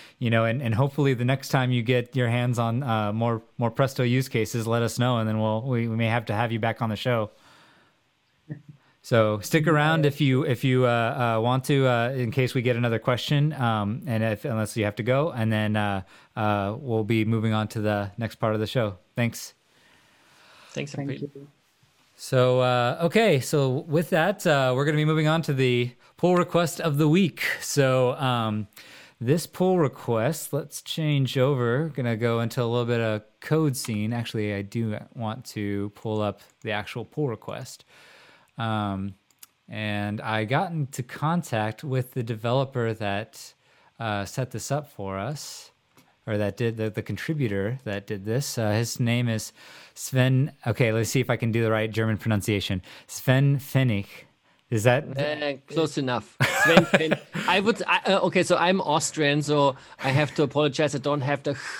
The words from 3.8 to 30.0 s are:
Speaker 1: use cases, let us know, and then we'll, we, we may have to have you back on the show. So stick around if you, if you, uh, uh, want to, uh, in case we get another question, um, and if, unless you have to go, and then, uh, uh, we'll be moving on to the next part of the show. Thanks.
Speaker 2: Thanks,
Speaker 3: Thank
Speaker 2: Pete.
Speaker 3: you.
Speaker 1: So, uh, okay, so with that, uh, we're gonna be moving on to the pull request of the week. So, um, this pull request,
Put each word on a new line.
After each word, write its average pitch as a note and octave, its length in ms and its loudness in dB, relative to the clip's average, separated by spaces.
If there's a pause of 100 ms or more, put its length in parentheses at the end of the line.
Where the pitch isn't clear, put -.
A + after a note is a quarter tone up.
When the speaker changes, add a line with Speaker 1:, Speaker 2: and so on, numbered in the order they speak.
Speaker 1:
use B2+ 260 2
cases, A2+ 380 -2
let A#2 160 0
us A#2 160 -2
know, B2 200 2
and A2 100 0
then A2 120 -2
we'll, A2 220 -2
we, A#2+ 240 -2
we A2+ 80 -4
may A2+ 140 0
have A#2 180 0
to A2 80 -4
have A#2 160 0
you A2+ 80 -2
back A2+ 240 -2
on A2+ 80 0
the G#2 60 -4
show. A2+ 340 -2 (1700)
So G#2+ 380 4
stick D#3 260 2
around D#3 380 4
if C#3+ 160 2
you, C3 240 4
if B2 180 -2
you, B2+ 220 4
uh, A#2+ 540 2
uh, - 20 0
want B2+ 240 2
to, C3+ 240 4
uh, A#2+ 220 2
in B2+ 200 -2
case B2+ 240 0
we C3 60 0
get A#2 160 2
another A#2 220 0
question, C#3+ 560 0
um, A2 520 0
and A2+ 160 -2
if, A2 220 -2
unless A2 320 -4
you G#2+ 80 0
have G#2 120 -2
to A#2 60 -4
go, C3+ 300 0
and A2+ 180 -2
then, G#2+ 240 0
uh, G2+ 280 -2 (340)
uh, G#2 420 0
we'll A#2 260 -2
be A2 200 2
moving A2 300 0
on G#2+ 140 0
to A2+ 120 -8
the G#2 380 -2
next A2+ 180 -6
part A2+ 160 0
of G#2+ 80 -2
the A2 60 -2
show. G#2+ 320 -2 (180)
Thanks. A#2 380 -4 (1160)
Speaker 2:
Thanks, C#3+ 220 -8
Speaker 3:
Thank C#3 140 -8
Speaker 2:
Pete. C#3 140 -8 (120)
Speaker 3:
you. C#3+ 140 -20 (680)
Speaker 1:
So, B2+ 440 2
uh, B2 440 2
okay, F3+ 360 4
so C#3 300 0
with D3+ 400 -2
that, F3+ 360 0
uh, C3+ 300 4
we're C#3 80 0
gonna D3+ 140 2
be D3+ 80 2
moving D#3 220 2
on D#3+ 140 2
to D3 120 -2
the B2 380 2 (260)
pull F3+ 180 4
request F3 420 0
of D#3+ 200 -2
the D3+ 100 4
week. E3+ 340 2 (200)
So, C3 540 2
um, A#2 520 0 (500)
this C#3 280 0
pull F#3 320 0
request, B2+ 720 -2